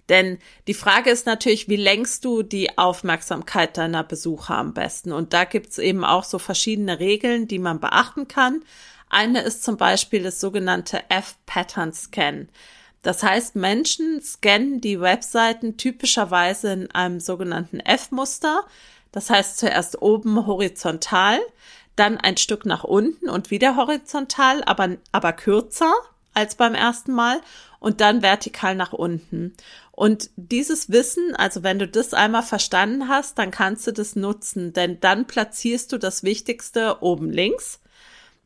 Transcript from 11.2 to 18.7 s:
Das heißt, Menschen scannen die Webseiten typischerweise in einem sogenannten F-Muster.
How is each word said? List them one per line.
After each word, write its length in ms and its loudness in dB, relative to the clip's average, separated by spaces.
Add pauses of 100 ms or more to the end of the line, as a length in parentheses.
Das 200 -2
heißt, 340 0
Menschen 640 0
scannen 600 0
die 200 -2
Webseiten 800 0
typischerweise 920 0
in 180 -6
einem 300 -2
sogenannten 600 -6
F-Muster. 880 -2 (460)